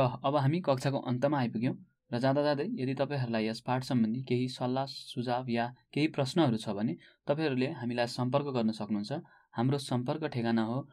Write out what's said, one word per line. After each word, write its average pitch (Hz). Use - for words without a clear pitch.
अब 139
हामी 143
कक्षाको 135
अन्तमा 135
आइपुग्यौँ 117
र 120
जाँदा 135
जाँदै 147
यदि 131
तपाईँहरूलाई 123
यस 113
पाठ 131
सम्बन्धी 120
केही 127
सल्लाह, 131
सुझाव 127
या 117
केही 143
प्रश्नहरू 135
छ 107
भने 110
तपाईँहरूले 147
हामीलाई 120
सम्पर्क 131
गर्न 113
सक्नुहुन्छ। 104
हाम्रो 135
सम्पर्क 139
ठेगाना 117
हो 120